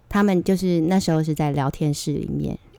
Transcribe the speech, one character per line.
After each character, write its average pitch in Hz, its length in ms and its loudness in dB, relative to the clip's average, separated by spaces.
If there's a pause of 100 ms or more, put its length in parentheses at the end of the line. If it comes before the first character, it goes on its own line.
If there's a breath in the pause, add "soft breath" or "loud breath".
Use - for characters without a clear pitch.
他 202 140 0
们 190 220 2
就 190 120 2
是 180 260 0
那 180 180 2
时 190 120 0
候 160 120 2
是 156 100 -2
在 151 200 0
聊 143 180 -2
天 151 200 -2
室 147 220 -4
里 - 140 -4
面， 143 280 -4 (240)